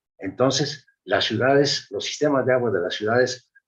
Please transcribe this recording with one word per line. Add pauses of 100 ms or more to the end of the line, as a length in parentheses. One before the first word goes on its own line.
(180)
entonces (200)
las
ciudades,
los
sistemas
de
agua
de
las
ciudades (180)